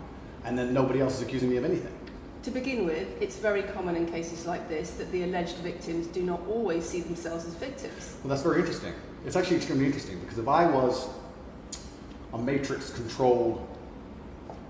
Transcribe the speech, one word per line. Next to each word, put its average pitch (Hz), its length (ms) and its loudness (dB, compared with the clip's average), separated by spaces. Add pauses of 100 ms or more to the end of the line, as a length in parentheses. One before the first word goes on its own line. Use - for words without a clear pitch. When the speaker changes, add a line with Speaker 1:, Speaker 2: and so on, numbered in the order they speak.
(440)
Speaker 1:
and 123 140 0
then 123 160 2
nobody 131 280 4
else - 160 4
is 117 40 -2
accusing 127 300 2
me 123 60 4
of 123 80 2
anything. 175 280 0 (480)
Speaker 2:
To - 80 -8
begin 254 340 0
with, 165 240 0 (140)
it's - 160 -2
very 202 240 2
common 180 340 -2
in 170 120 2
cases 170 400 -4
like 170 200 -4
this 165 260 -2
that - 180 -6
the 180 140 0
alleged 175 320 -2
victims 170 500 -4
do 180 160 -2
not 175 240 0
always 190 420 2
see 175 120 -2
themselves 170 440 -4
as 170 80 -8
victims. - 680 -8
Speaker 1:
Well, 135 60 -4
that's 139 120 2
very 165 180 6
interesting. 131 340 0 (340)
It's 131 80 -4
actually 180 220 6
extremely 139 280 4
interesting, 139 360 0
because - 180 -6
if 110 80 0
I 160 180 8
was 131 440 6 (1200)
a 117 60 -2
matrix-controlled 123 1300 2 (1000)